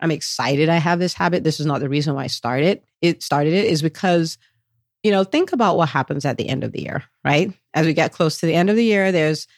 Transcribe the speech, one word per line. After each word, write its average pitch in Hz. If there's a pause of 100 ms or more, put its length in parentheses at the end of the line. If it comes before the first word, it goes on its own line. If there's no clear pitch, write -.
I'm 160
excited 143
I 165
have 170
this 180
habit, 175
this 156
is 147
not 139
the 135
reason 143
why 135
I -
started, 135 (200)
it 170
started 147
it, 202
is 156
because, 165 (640)
you 214
know, 196
think 330
about 226
what 165
happens 139
at 139
the -
end 120
of -
the -
year, - (180)
right? 151 (200)
As 160
we 160
get 156
close 160
to 175
the 160
end 175
of 214
the 233
year, 196
there's, 156 (100)